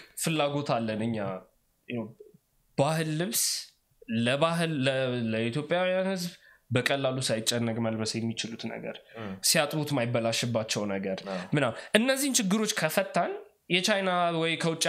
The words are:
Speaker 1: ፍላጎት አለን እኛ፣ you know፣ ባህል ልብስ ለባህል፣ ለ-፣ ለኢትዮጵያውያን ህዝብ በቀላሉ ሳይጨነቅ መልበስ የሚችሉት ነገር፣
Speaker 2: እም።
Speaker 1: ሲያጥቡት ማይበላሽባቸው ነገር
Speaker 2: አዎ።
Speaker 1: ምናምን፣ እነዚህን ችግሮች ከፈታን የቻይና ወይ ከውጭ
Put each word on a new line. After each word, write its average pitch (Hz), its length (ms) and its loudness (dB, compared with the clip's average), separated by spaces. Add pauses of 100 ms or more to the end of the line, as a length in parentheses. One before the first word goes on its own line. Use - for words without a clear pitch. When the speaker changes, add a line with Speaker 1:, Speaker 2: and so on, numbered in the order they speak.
(180)
Speaker 1:
ፍላጎት 147 540 0
አለን 110 320 0
እኛ፣ 117 140 -2 (720)
you 120 60 -6
know፣ 110 120 -4 (680)
ባህል 160 380 2
ልብስ 185 280 0 (760)
ለባህል፣ 160 600 2
ለ-፣ 131 140 2 (340)
ለኢትዮጵያውያን 165 800 0
ህዝብ 175 240 -2 (400)
በቀላሉ 131 500 2
ሳይጨነቅ 117 580 0
መልበስ 110 340 -2
የሚችሉት 113 520 -4
ነገር፣ 113 300 -8 (200)
Speaker 2:
እም። 110 180 -8 (100)
Speaker 1:
ሲያጥቡት 151 500 2
ማይበላሽባቸው 117 920 0
ነገር 98 360 -2
Speaker 2:
አዎ። 95 160 -6 (100)
Speaker 1:
ምናምን፣ 143 280 2 (160)
እነዚህን 262 420 2
ችግሮች 214 380 2
ከፈታን 190 600 0 (360)
የቻይና 190 400 2 (240)
ወይ 165 220 2
ከውጭ 165 340 0